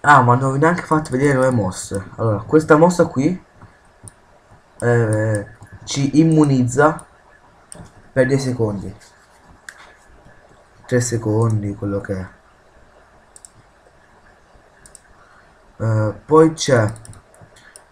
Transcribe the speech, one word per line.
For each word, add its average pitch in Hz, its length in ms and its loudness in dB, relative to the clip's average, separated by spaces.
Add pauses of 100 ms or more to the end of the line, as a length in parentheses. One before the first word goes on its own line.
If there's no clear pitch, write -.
Ah, 143 220 6
ma 120 120 4
non 135 180 -2
vi 135 60 -4
ho - 20 -2
neanche 175 220 0
fatto 156 280 -4
vedere 139 220 0
le - 20 0
nuove 127 160 2
mosse. 98 680 -6
Allora, 107 260 -4
questa 156 340 4
mossa 170 300 4
qui, 160 360 -4 (1400)
eh, 107 680 0 (380)
ci 143 360 0
immunizza 147 880 2 (1040)
per 131 140 2
dei 135 120 0
secondi. 107 560 -6 (1900)
Tre 123 140 0
secondi, 110 760 -2
quello 101 260 -6
che 98 140 -8
è. 92 140 -10 (3500)
Eh, 107 360 -2 (100)
poi 160 280 4
c'è 113 400 0 (1000)